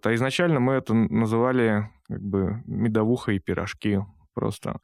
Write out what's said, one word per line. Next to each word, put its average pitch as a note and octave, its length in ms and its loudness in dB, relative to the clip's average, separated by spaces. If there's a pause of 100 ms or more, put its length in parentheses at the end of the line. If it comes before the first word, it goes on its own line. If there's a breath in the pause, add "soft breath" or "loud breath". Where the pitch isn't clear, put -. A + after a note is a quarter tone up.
А A2+ 120 2
изначально C3+ 460 2
мы B2+ 140 2
это B2+ 180 -2
н-, A2 160 4
называли, A2+ 800 2 (200)
как - 140 -8
бы, G2 440 -2
медовуха A2 680 0
и G2 60 0
пирожки. G2 640 -2 (320)
Просто - 520 -6